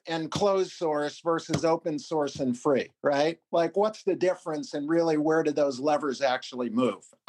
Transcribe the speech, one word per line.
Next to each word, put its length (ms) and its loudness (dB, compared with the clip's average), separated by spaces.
and 240 -4
closed 420 2
source 500 -2
versus 400 -2
open 360 0
source 380 -4
and 220 -2
free, 300 2
right? 360 2
Like, 240 2
what's 260 0
the 120 0
difference 580 -2
and 160 -6
really 300 2
where 240 2
do 80 2
those 280 0
levers 440 0
actually 480 -2
move? 340 0